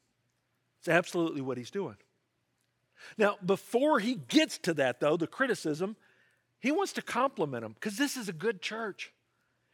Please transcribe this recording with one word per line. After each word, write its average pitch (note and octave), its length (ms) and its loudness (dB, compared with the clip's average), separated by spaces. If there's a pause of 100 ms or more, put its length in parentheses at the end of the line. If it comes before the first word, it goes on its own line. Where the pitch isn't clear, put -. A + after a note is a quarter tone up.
(800)
It's - 100 -6
absolutely E3 520 2
what C3 180 -4
he's A#2+ 140 -12
doing. D#3+ 240 -6 (1200)
Now, G#3 260 4
before B3+ 540 2
he B3+ 160 0
gets A3+ 440 2
to E3+ 160 -2
that, C3+ 260 2
though, D#3 160 4
the E3 100 -2
criticism, F#3+ 680 -2 (640)
he B3 100 0
wants F#4 240 0
to A3+ 80 -6
compliment E3 600 -2
them G#2+ 180 -10
'cause G#3 160 -6
this C4+ 200 0
is A3+ 120 -6
a G#3 40 -6
good F3 300 -4
church. A3 500 -8 (600)